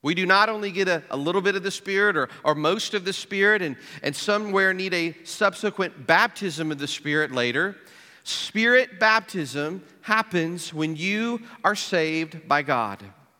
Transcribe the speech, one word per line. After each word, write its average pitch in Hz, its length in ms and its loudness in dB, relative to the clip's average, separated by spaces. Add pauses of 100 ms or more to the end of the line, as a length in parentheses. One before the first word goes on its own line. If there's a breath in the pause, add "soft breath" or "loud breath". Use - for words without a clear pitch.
We 175 100 0
do 180 140 0
not 196 220 6
only 214 200 -4
get 190 180 -2
a, 170 220 2
a 131 80 -4
little 170 240 0
bit 190 140 2
of 190 80 -4
the 190 80 -4
Spirit 196 440 0
or, 139 140 0 (140 loud breath)
or 151 100 4
most 156 400 0
of 196 120 -4
the 190 80 -4
Spirit 202 500 2
and, 143 120 -4 (280 loud breath)
and 147 120 -2
somewhere 202 560 2
need 185 220 -4
a 165 300 -2
subsequent 190 800 -2
baptism 165 680 2
of 151 60 -4
the 143 100 -6
Spirit 147 440 -2
later. 127 440 0 (480 loud breath)
Spirit 240 760 2
baptism 180 840 0 (200)
happens 180 720 -2
when 156 240 -2
you 214 460 -2 (220 loud breath)
are 202 100 4
saved 160 760 -2
by 143 140 2
God. 117 420 -2 (360)